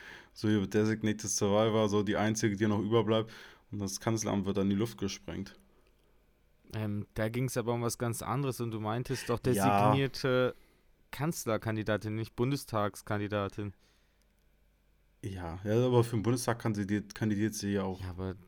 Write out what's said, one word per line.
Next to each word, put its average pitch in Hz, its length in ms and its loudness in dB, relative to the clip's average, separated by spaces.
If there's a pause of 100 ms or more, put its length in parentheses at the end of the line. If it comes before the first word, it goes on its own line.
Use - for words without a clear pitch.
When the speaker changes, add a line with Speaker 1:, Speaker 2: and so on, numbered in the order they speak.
(340)
Speaker 1:
so - 140 -2
wie 104 200 4
Designated 107 640 0
Survivor 107 600 4
so 104 140 4
die 98 140 0
einzige, 110 380 2
die 107 120 2
noch 107 120 2
überbleibt 110 520 2 (400)
und 104 80 -8
das 98 200 -4
Kanzleramt 107 460 0
wird 98 120 -2
dann 98 100 2
in 101 40 2
die 101 60 2
Luft 117 200 -2
gesprengt.“ 95 640 -8 (1120)
Speaker 2:
Ähm, 107 400 -6
da 110 160 -2
ging's 123 280 -2
aber 120 160 -2
um 120 80 -2
was 117 160 -2
ganz 117 240 -4
anderes 131 380 -2
und 117 120 -4
du 110 80 -6
meintest 113 500 -4
doch 117 160 0
Speaker 1:
Ja. - 0 -
Speaker 2:
designierte 123 1080 4 (560)
Kanzlerkandidatin, 110 1040 -2
nicht 110 200 -8
Bundestagskandidatin. 104 1400 -2 (1500)
Speaker 1:
Ja, 90 400 -6
ja, 110 220 4
aber 123 180 6
für 120 140 0
den 98 60 0
Bundestag 120 360 0
kandidiert, 104 560 0
kandidiert 107 400 0
sie 101 180 -2
ja 98 100 0
auch. 95 160 -4
Speaker 2:
Ja, 95 100 -8
aber 92 260 -6 (120)